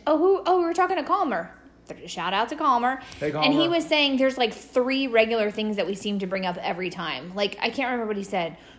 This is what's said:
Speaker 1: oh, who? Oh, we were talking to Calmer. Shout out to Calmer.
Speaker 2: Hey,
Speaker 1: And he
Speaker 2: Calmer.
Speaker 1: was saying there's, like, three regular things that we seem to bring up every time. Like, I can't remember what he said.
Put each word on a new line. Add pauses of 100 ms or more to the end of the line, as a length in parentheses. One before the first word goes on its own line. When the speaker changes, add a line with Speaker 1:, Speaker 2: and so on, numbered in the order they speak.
Speaker 1:
oh,
who?
Oh,
we
were
talking
to
Calmer. (560)
Shout
out
to
Calmer. (180)
Speaker 2:
Hey,
Speaker 1:
And
he
Speaker 2:
Calmer.
Speaker 1:
was
saying
there's,
like,
three
regular
things
that
we
seem
to
bring
up
every
time.
Like,
I
can't
remember
what
he
said. (220)